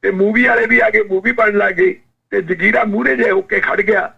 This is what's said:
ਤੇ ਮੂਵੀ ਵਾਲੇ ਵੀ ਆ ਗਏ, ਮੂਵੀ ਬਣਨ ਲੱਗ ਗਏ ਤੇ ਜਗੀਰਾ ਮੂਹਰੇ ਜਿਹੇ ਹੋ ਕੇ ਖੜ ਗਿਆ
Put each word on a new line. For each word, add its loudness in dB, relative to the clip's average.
ਤੇ 0
ਮੂਵੀ 2
ਵਾਲੇ 2
ਵੀ 2
ਆ 4
ਗਏ, -2
ਮੂਵੀ -2
ਬਣਨ 0
ਲੱਗ 0
ਗਏ 0
ਤੇ -2
ਜਗੀਰਾ 0
ਮੂਹਰੇ -2
ਜਿਹੇ 0
ਹੋ 0
ਕੇ -4
ਖੜ -2
ਗਿਆ -2